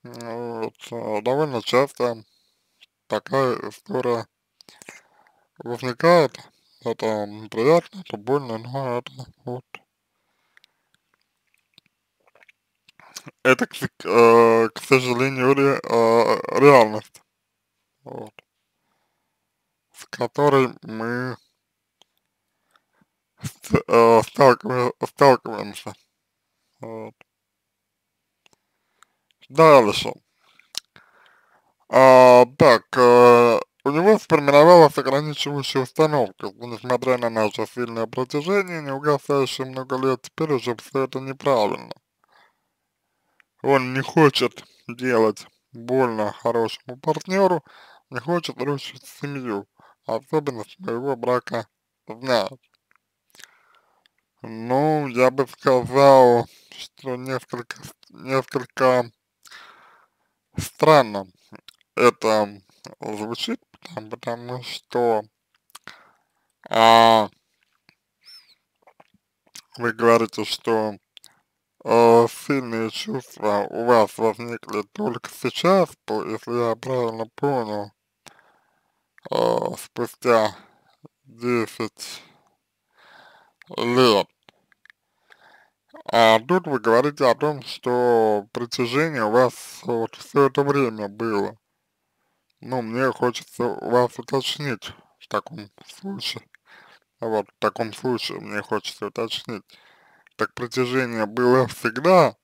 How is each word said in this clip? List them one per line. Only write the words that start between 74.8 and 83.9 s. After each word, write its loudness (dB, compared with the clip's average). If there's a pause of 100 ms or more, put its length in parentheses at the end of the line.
только -8
сейчас, -2 (160)
по-, -6
если -10
я -4
правильно -6
понял, -6 (1400)
э, -2
спустя -4 (680)
десять -8 (1500)
лет. 2 (1800)